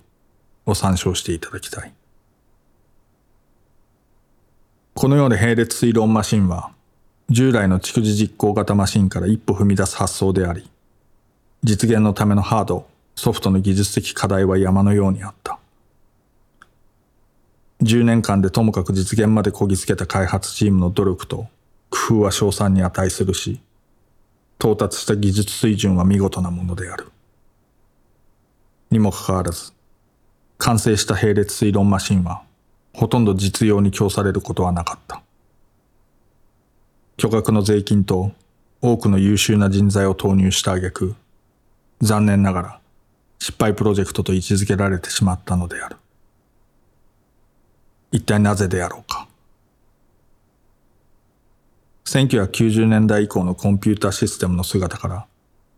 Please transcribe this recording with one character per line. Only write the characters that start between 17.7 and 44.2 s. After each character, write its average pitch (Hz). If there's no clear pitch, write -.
十 117
年 117
間 101
で 95
と 117
も 110
か 92
く 95
実 95
現 104
ま 107
で 98
こ 104
ぎ 98
つ -
け 98
た 90
開 98
発 -
チ 107
ー 101
ム 95
の 87
努 95
力 92
と 110
工 -
夫 -
は 101
称 101
賛 101
に 95
値 92
す -
る 95
し、 -
到 107
達 104
し -
た 107
技 101
術 104
水 110
準 98
は 90
見 98
事 95
な 90
も 87
の 90
で 92
あ -
る。 -
に 113
も 104
か -
か -
わ 92
ら 82
ず、 -
完 117
成 110
し -
た 107
並 104
列 101
推 104
論 101
マ 98
シ 101
ン 92
は、 85
ほ -
と 127
ん 117
ど 101
実 98
用 101
に 101
供 101
さ 104
れ 98
る 95
こ -
と 92
は 90
な 85
か -
っ -
た。 -
巨 -
額 110
の 107
税 104
金 101
と 95
多 120
く 113
の 95
優 98
秀 104
な 101
人 101
材 98
を 95
投 98
入 95
し -
た -
挙 92
句、 92
残 107
念 101
な 95
が 90
ら -
失 -
敗 110
プ 104
ロ 107
ジ 98
ェ 92
ク -
ト 101